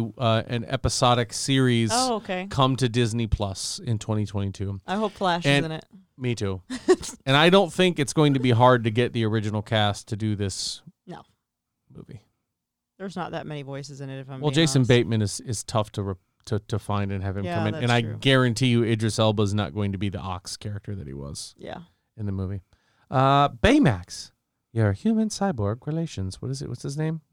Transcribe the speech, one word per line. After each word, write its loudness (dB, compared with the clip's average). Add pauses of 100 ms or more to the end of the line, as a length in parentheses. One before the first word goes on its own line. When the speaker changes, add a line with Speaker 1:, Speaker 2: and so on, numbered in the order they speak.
(180)
Speaker 1:
uh, 2
an -6
episodic 2
series 2
Speaker 2:
Oh, 2
okay. -6
Speaker 1:
come 2
to 0
Disney 0
Plus -4
in -2
twenty -2
twenty-two. -6
Speaker 2:
I -4
hope -2
Flash -2
Speaker 1:
And 2
Speaker 2:
is -
in -8
it. -12 (320)
Speaker 1:
me -2
too. -4
Speaker 2:
<laughs> -2
Speaker 1:
And 4
I 6
don't 6
think 2
it's -2
going 4
to 0
be 2
hard 6
to 0
get 0
the 0
original -2
cast 0
to -4
do -2
this -6 (260)
Speaker 2:
No. -16 (720)
Speaker 1:
movie. -18 (800)
Speaker 2:
There's -12
not -6
that -8
many -10
voices -12
in -10
it, -10
if -14
I'm -12
Speaker 1:
Well, 2
Speaker 2:
being -4 (120)
Speaker 1:
Jason 4
Speaker 2:
honest. 4
Speaker 1:
Bateman 4
is, -4
is -8
tough -2
to -6
re-, -4 (320)
to, -2
to -6
find -4
and -4
have -4
him -4
Speaker 2:
Yeah, -4
Speaker 1:
come 0
in. -2
Speaker 2:
that's -6
Speaker 1:
And 0
I 2
Speaker 2:
true. -8
Speaker 1:
guarantee 2
you 4
Idris 0
Elba 2
is 0
not -2
going -2
to -6
be -4
the -6
Ox -10
character -10
that -10
he -12
was -12
Speaker 2:
Yeah. -14 (360)
Speaker 1:
in -6
the -4
movie. -6 (480)
Uh, 4
Baymax. 2 (400)
Your 2
human 0
cyborg -2
relations. -6
What -6
is -8
it? -8
What's -8
his -8
name? -4 (120)